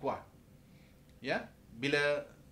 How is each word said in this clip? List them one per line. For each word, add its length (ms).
kuat. 240
Ya? 240
Bila 480